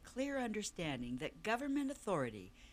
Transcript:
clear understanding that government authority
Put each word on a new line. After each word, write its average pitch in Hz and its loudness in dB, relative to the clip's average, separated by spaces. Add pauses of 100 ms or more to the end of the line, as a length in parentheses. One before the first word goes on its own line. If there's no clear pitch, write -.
clear 277 0
understanding 156 0
that - -4
government 277 2
authority 120 0 (220)